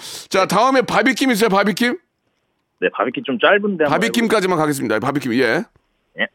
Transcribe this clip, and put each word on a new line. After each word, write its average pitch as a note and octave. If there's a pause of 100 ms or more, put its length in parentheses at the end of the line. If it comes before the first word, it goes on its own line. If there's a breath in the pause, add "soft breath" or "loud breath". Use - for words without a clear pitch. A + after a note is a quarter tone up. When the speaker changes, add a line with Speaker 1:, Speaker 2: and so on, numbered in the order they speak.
(300 loud breath)
Speaker 1:
자, F#3+
다음에 A#3+
바비킴 A3
있어요, A3
바비킴? G3+ (840)
Speaker 2:
네, F2+
바비킴 A#2+
좀 B2+
짧은데 F#3+
한번 D3
Speaker 1:
바비킴까지만 G3+
가겠습니다. C#3
바비킴, C3+
예. B2+ (560)
Speaker 2:
예. G#2